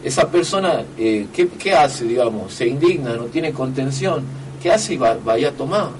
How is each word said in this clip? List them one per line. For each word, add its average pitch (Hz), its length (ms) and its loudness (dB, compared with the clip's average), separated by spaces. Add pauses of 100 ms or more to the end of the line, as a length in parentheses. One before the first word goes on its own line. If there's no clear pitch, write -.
Esa 151 260 2
persona, 170 540 0 (140)
eh, 110 360 0
¿qué, 180 140 2
qué - 260 -2
hace, 151 320 4
digamos? 110 480 0
Se 120 140 -2
indigna, 143 480 2
no 117 100 -6
tiene 156 280 -2
contención. 135 680 -2 (380)
¿Qué 175 100 2
hace? - 240 2
Y - 20 -6
va, - 180 2 (120)
va 113 60 2
a 117 60 2
ir 143 80 2
a - 60 0
tomar. 156 360 -2 (100)